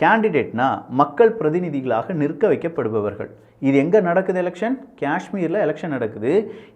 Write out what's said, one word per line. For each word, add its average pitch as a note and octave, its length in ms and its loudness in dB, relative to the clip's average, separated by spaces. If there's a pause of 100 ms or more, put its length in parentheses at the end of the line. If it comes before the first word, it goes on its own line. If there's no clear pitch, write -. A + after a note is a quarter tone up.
கேண்டிடேட்னா C3+ 880 2
மக்கள் C#3+ 480 4
பிரதிநிதிகளாக C#3+ 760 -2
நிற்க D#3 340 0
வைக்கப்படுபவர்கள். A2+ 840 -2 (300)
இது C#3 180 2
எங்க E3+ 220 4
நடக்குது F#3 420 0
எலெக்ஷன்? G#3+ 380 -4 (200)
காஷ்மீர்ல E3 760 -2
எலெக்ஷன் - 120 -10
நடக்குது. B2+ 640 -2 (220)